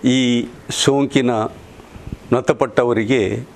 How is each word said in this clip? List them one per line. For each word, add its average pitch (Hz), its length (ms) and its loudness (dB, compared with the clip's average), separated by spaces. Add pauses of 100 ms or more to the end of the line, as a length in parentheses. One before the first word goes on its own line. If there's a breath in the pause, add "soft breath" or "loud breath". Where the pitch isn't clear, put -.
ಈ 123 420 2 (220)
ಸೋಂಕಿನ 139 640 2 (1000)
ಮೃತಪಟ್ಟವರಿಗೆ 120 1120 0 (120)